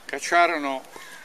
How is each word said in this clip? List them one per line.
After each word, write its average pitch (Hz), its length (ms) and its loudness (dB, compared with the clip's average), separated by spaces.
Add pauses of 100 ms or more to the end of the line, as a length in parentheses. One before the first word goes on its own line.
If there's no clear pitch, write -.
cacciarono 147 800 2 (420)